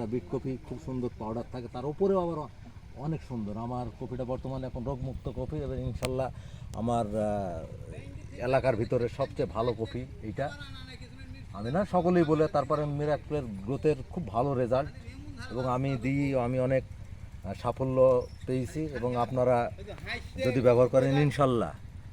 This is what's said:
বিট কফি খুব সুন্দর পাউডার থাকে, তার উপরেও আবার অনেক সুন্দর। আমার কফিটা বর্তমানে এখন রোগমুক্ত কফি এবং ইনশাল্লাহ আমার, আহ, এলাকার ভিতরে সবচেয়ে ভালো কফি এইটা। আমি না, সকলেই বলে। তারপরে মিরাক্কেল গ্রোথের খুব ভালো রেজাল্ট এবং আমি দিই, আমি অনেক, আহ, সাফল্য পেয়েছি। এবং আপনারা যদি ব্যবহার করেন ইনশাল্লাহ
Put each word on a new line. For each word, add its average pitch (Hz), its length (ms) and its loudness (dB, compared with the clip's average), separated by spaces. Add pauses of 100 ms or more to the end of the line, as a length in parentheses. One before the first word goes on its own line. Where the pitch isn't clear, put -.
বিট 117 240 -2
কফি 131 260 -2 (120)
খুব 127 160 -8
সুন্দর 127 240 -2 (100)
পাউডার 113 320 -4
থাকে, 123 220 -8
তার 127 120 -6
উপরেও 180 440 2
আবার 151 180 -4 (480)
অনেক 147 320 -4
সুন্দর। 104 300 -4
আমার 123 280 -4 (140)
কফিটা 127 240 -6
বর্তমানে 131 440 -4
এখন 123 160 -6
রোগমুক্ত 131 520 -4
কফি 127 220 -4
এবং 131 280 -4
ইনশাল্লাহ 127 460 0 (440)
আমার, 117 300 2
আহ, 101 600 -2 (720)
এলাকার 127 380 2
ভিতরে 120 320 0 (100)
সবচেয়ে 135 360 -2
ভালো 117 200 0
কফি 113 320 -4 (180)
এইটা। 131 280 -4 (1000)
আমি 104 180 -4
না, 190 140 2
সকলেই 175 380 6
বলে। 151 240 6
তারপরে 147 380 2
মিরাক্কেল 147 600 0
গ্রোথের 117 500 0 (140)
খুব 170 180 -6
ভালো 120 260 2
রেজাল্ট 127 360 2 (600)
এবং 123 140 -2
আমি 131 360 0
দিই, 135 340 2
আমি 127 240 2
অনেক, 127 240 4 (600)
আহ, 95 100 -6
সাফল্য 127 720 6 (200)
পেয়েছি। 131 340 -2
এবং 123 340 -2
আপনারা 120 560 4 (720)
যদি 139 160 4
ব্যবহার 123 280 8
করেন 135 280 6
ইনশাল্লাহ 127 560 4 (400)